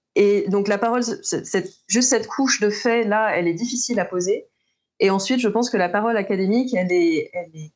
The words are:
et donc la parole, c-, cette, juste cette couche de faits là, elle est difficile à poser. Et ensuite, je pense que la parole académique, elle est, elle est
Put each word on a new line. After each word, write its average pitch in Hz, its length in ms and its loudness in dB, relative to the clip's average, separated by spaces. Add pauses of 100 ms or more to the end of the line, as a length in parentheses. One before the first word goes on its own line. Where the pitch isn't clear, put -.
(160)
et 202 340 4
donc 202 180 0
la 208 100 0
parole, 233 260 0
c-, 185 400 -6
cette, 180 260 -4 (180)
juste 240 220 2
cette 220 180 0
couche 269 320 -2
de 208 100 2
faits 226 380 0
là, 214 280 2
elle 175 120 0
est 170 60 0
difficile 233 460 -4
à 180 60 0
poser. 185 420 -2 (520)
Et 190 100 4
ensuite, 196 300 0
je 233 100 0
pense 233 200 0
que 226 80 -2
la 180 120 2
parole 214 280 0
académique, 202 560 0
elle 185 180 0
est, 170 420 2
elle 170 200 -10
est 156 220 -16